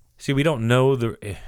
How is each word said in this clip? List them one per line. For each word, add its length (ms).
see, 160
we 80
don't 260
know 280
the, 260
eh, 140